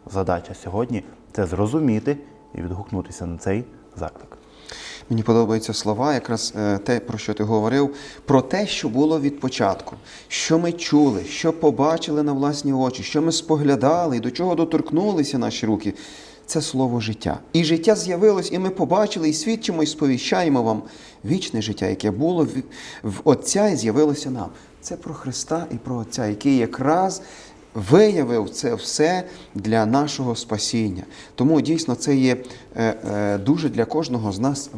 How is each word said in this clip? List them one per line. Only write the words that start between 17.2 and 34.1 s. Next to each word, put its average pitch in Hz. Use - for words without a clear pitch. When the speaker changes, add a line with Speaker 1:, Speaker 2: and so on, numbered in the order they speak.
Speaker 2:
І 165
життя 165
з'явилось, 185
і 175
ми 185
побачили, 180
і 151
свідчимо, 208
і 147
сповіщаємо 143
вам 110
вічне 117
життя, 104
яке 101
було 156
в, 127
в 98
Отця 202
і 175
з'явилося 135
нам. 110
Це -
про 165
Христа 160
і -
про 123
Отця, 117
який 107
якраз 147
виявив 120
це 120
все 165
для 110
нашого 131
спасіння. 104
Тому 147
дійсно 147
це 139
є, 127
е, 110
е, 104
дуже 143
для 113
кожного 123